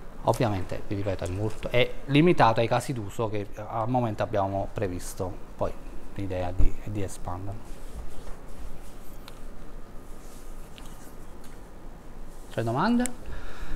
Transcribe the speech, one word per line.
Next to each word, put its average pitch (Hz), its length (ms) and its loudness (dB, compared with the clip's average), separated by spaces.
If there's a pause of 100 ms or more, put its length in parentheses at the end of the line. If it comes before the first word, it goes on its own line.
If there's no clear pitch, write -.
(260)
Ovviamente, 104 600 0
vi 104 80 0
ripeto, 98 280 0
è 87 60 -4
molto, 101 400 -2
è 123 220 4 (140)
limitato 143 540 8
ai 117 80 4
casi 120 260 2
d'uso 110 360 -2
che 101 260 -2
al 110 340 -2
momento 120 320 0
abbiamo 101 500 0
previsto, 90 580 -4 (280)
poi - 160 -2 (400)
l'idea 92 420 -2
di, - 180 12 (100)
è 107 60 -4
di 104 120 0
espanderlo. 95 580 -4 (4000)
C'è 123 100 -4
domande? 175 420 2 (720)